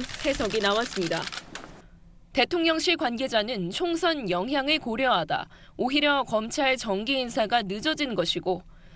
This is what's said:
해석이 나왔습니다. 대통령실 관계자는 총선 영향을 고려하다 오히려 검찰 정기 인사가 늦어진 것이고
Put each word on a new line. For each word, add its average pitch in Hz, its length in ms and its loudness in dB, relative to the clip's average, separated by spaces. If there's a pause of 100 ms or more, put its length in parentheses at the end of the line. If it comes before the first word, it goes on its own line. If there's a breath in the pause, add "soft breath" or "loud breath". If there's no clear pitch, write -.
(240)
해석이 226 360 0
나왔습니다. 196 640 0 (1080)
대통령실 330 680 2
관계자는 233 720 0
총선 330 580 0
영향을 269 480 2
고려하다 226 720 0 (300 loud breath)
오히려 285 460 2
검찰 247 540 0
정기 220 420 -2
인사가 233 440 0
늦어진 254 500 -2
것이고 180 480 0 (340 soft breath)